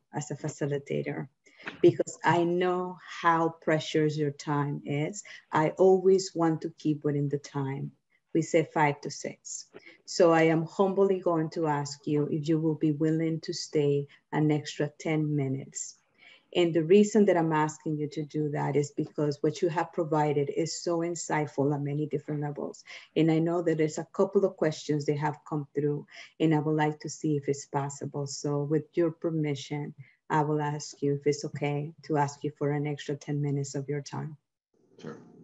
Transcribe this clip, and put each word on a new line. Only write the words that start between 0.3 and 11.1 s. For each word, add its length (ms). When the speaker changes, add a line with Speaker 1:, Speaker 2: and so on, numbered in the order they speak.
Speaker 1:
a 60
facilitator, 880
because 420
I 180
know 540
how 300
precious 560
your 140
time 560
is. 360
I 240
always 580
want 280
to 160
keep 260
within 240
the 80
time. 560
We 80
say 320
five 300
to 80
six. 560
So 260
I 120
am 200
humbly 560